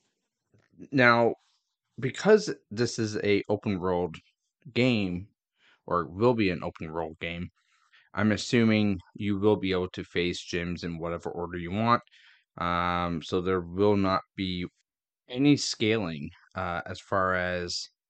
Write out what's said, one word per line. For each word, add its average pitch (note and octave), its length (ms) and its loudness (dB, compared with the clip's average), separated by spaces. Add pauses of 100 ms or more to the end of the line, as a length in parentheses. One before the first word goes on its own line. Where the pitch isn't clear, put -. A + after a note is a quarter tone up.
(920)
now, A#2+ 400 6 (640)
because F#3 560 2 (140)
this A2+ 280 -2
is G#2+ 200 -2
a G2+ 320 2
open G2+ 320 -2
world F2 340 -2 (580)
game, G#2 540 0 (580)
or F2 220 -2
will A2 280 2
be G2+ 160 2
an F2 120 -6
open E2+ 300 -8
world E2 260 -6
game, E2+ 300 -8 (640)
I'm G#2+ 180 2
assuming G#2+ 680 2 (140)
you G2+ 240 -4
will G#2 200 4
be F#2 160 -2
able F2+ 160 -2
to F2+ 160 -10
face F2 360 -2
gyms F2 440 -6
in E2+ 140 -6
whatever E2+ 320 -6
order F2 260 -8
you E2+ 140 -8
want. A2+ 300 2 (580)
Um, F2 600 0
so F#2 200 -2
there F#2 180 0
will F#2+ 380 2
not F#2+ 240 2 (160)
be F2+ 300 -4 (600)
any C3+ 300 4
scaling, F2 720 -2 (260)
uh, F2+ 300 -4
as F#2 160 -12
far F#2 340 0
as F2+ 540 -4 (200)